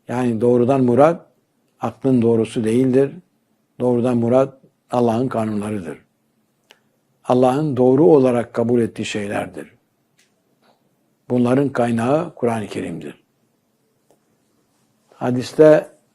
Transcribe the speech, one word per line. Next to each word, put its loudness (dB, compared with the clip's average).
Yani -4
doğrudan 2
murat 2
aklın 0
doğrusu 0
değildir. 0
Doğrudan 0
murat 0
Allah'ın 0
kanunlarıdır. -6
Allah'ın 0
doğru 4
olarak 2
kabul 0
ettiği -6
şeylerdir. -10
Bunların 2
kaynağı -2
Kur'an-ı -4
Kerim'dir. -12
Hadiste 2